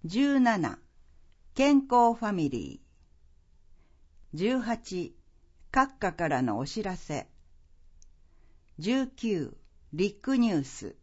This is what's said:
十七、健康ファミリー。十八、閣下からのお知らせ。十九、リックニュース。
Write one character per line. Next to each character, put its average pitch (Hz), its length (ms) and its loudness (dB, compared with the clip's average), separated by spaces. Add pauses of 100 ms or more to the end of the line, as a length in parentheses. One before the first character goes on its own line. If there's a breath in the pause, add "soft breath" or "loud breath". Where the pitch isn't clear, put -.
十 269 340 2
七、 196 380 2 (720)
健 277 280 4
康 240 340 4
フ 233 100 -8
ァ 208 80 -2
ミ 160 160 0
リ 110 320 -8 (1500)
ー。 151 60 -12
十 233 200 0
八、 214 560 -6 (560)
閣 269 280 0
下 180 160 -2
か 165 160 -2
ら 131 100 2
の 117 160 0
お 127 80 -2
知 214 180 -6
ら 185 140 -6
せ。 - 320 -8 (1500)
十 247 300 0
九、 202 460 -4 (380)
リ 190 200 0
ッ - 100 -20
ク 269 160 0
ニ 233 140 4
ュ 156 80 2
ー 139 40 -4
ス。 - 380 -14